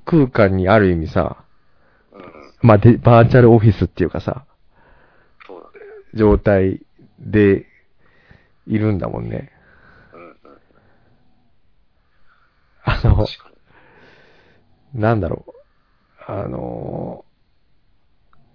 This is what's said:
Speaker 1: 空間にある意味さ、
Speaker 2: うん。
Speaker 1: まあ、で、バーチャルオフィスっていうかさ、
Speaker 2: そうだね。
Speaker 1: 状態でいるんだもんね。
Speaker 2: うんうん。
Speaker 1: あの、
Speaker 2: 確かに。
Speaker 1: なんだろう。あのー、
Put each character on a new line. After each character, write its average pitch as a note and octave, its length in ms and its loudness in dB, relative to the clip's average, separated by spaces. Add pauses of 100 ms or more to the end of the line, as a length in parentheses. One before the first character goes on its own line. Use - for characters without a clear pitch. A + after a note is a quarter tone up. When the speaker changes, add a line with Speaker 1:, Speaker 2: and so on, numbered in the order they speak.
Speaker 1:
空 D3 240 0
間 G2 280 -2
に F#2 120 -2
あ A2 100 4
る F#2+ 120 2
意 F2 40 -2
味 D#2+ 140 -6
さ、 - 360 -6 (680)
Speaker 2:
う - 60 -20
ん。 - 440 -20
Speaker 1:
ま A2+ 120 6
あ、 G#2 40 4
で、 G#2+ 180 4
バ A#2+ 280 4
ー - 40 2
チ - 80 2
ャ B2 60 6
ル A#2 100 6
オ A#2 60 6
フ G#2+ 80 0
ィ G#2+ 60 4
ス - 120 -6
っ F2 40 -2
て - 140 -10
い E2 40 0
う - 40 -8
か - 100 -10
さ、 - 260 -10 (1000)
Speaker 2:
そ F#2 120 -20
う - 40 -20
だ - 40 -20 (120)
ね。 - 80 -20 (280)
Speaker 1:
状 G#2+ 240 2
態 F#2+ 420 0 (380)
で G2+ 480 0 (1000)
い G#2+ 120 -4
る G#2+ 140 -2
ん F#2+ 60 -6
だ A1+ 100 -8
も A#1 120 -10
ん A#1 80 -12
ね。 - 240 -14 (640)
Speaker 2:
う F3 40 -20
ん - 20 -20
う F3 60 -20
ん。 - 100 -20 (2500)
Speaker 1:
あ - 200 -2
の、 - 120 2
Speaker 2:
確 - 220 -4
か - 120 -20 (1400)
に。 B2+ 60 -10
Speaker 1:
な A2+ 140 0
ん G#2 60 -2
だ E2+ 80 -6
ろ - 180 -10
う。 - 60 -20 (800)
あ G2+ 180 -10
の A#1 760 -14
ー、 - 1120 -20 (180)